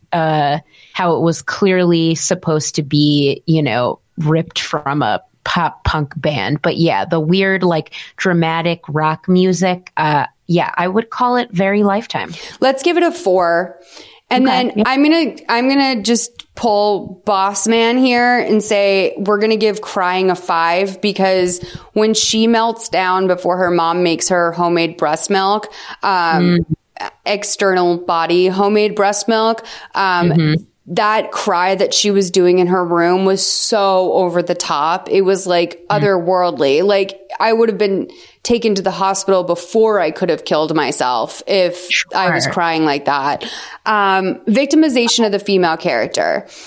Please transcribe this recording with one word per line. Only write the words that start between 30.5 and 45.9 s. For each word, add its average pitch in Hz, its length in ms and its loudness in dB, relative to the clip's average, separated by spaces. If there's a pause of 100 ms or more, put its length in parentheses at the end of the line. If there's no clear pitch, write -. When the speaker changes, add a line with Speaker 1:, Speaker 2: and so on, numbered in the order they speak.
Speaker 2:
that 208 440 0
cry 185 420 0
that 185 180 0
she - 180 0
was 196 200 0
doing 180 280 4
in 180 80 2
her 180 160 2
room 175 420 2
was 190 200 0
so 196 680 0
over 175 280 2
the 175 140 -2
top. 170 560 -2
It 190 100 4
was, 185 240 0
like, 175 440 -2
Speaker 1:
Mm. 190 100 0
Speaker 2:
otherworldly. 175 840 2
Like, 196 380 0 (220)
I 220 100 2
would 226 160 4
have 202 100 -2
been 196 300 0 (360)
taken 226 320 0
to 196 60 -2
the 175 100 -2
hospital 190 520 0
before 208 560 0
I 160 120 0
could 175 180 -2
have 151 160 -2
killed 156 280 0
myself 123 720 -2
if 180 440 -2 (260)
I 185 180 0
was 147 120 -2
Speaker 1:
Sure. - 80 -4
Speaker 2:
crying 165 320 0
like 143 180 -2
that. 139 400 -2 (420)
Um, 196 500 0 (120)
victimization 262 800 2
of 202 80 0
the 196 60 0
female 185 360 2
character. 113 720 -2 (200)